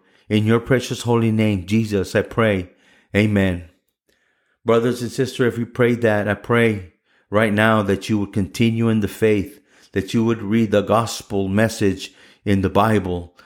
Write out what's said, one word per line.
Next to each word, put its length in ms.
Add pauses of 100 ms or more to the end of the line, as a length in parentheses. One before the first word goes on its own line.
(300)
in 160
your 140
precious 440
holy 280
name, 340
Jesus, 500
I 60
pray. 500 (440)
Amen. 540 (960)
Brothers 380
and 100
sisters, 420
if 40
you 80
prayed 360
that, 260
I 80
pray 580 (360)
right 220
now 300
that 280
you 100
would 120
continue 580
in 100
the 80
faith, 520 (340)
that 200
you 100
would 180
read 300
the 100
gospel 680
message 680 (320)
in 160
the 80
Bible, 680 (100)